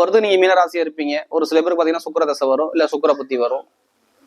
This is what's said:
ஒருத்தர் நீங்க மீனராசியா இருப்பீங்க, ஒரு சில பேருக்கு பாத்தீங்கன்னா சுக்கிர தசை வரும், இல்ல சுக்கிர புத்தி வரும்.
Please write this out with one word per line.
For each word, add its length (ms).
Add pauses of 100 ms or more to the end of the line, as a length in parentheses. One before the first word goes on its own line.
ஒருத்தர் 240
நீங்க 160
மீனராசியா 440
இருப்பீங்க, 300 (220)
ஒரு 120
சில 120
பேருக்கு 200
பாத்தீங்கன்னா 260
சுக்கிர 220
தசை 220
வரும், 240
இல்ல 160
சுக்கிர 300
புத்தி 240
வரும். 200 (640)